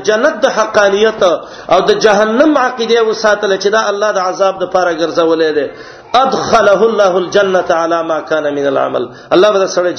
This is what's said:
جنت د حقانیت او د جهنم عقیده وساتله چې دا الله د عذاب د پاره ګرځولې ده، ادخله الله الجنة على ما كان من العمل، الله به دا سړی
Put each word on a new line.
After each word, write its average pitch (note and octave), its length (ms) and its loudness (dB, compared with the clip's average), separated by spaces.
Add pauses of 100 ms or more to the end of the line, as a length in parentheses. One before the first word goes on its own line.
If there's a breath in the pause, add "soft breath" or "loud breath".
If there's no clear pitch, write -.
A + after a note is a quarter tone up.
جنت A3+ 380 0
د C4 60 2
حقانیت G#3+ 760 0
او - 580 0
د G3+ 180 0
جهنم A3 580 2
عقیده A#3 460 0
وساتله G#3 540 0
چې F#3+ 100 -4
دا G#3+ 220 0
الله G3+ 220 -2
د G3 60 -4
عذاب F#3 420 -2
د F3+ 60 -2
پاره F3+ 280 0
ګرځولې D#3+ 600 0
ده، C#3+ 140 -2 (460 loud breath)
ادخله G3+ 720 2
الله G3+ 320 2
الجنة F3+ 520 0
على E3 340 0
ما D#3+ 160 -2
كان D3+ 260 -4 (100)
من C#3 120 -2
العمل، C3 420 -2 (220 loud breath)
الله F#3+ 200 4
به G3 80 0
دا F#3+ 80 0
سړی F3+ 320 -2